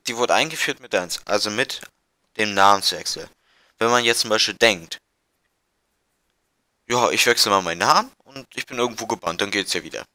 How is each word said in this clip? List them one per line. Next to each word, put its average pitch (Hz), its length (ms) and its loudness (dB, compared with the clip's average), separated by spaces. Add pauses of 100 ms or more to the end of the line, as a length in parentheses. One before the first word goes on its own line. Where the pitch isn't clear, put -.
die 120 80 -6
wurde 117 200 2
eingeführt 151 440 -2
mit 123 140 -14
der, 90 160 -2 (160)
also 104 260 -2
mit 120 300 -4 (560)
dem 107 160 -2
Namenswechsel. 98 760 2 (480)
Wenn 113 120 0
man 120 160 2
jetzt 117 160 2
zum 117 80 -4
Beispiel 107 240 0
denkt, 92 460 0 (1900)
ja, 117 220 2
ich - 160 2
wechsle 117 240 2
mal 98 140 4
meinen 85 160 -4
Namen 170 320 2 (140)
und 135 280 -18
ich - 140 -8
bin 127 100 -12
irgendwo 120 300 -4
gebannt, 90 340 -4
dann 101 80 -2
geht's 98 240 -4
ja 87 80 -4
wieder. - 340 -12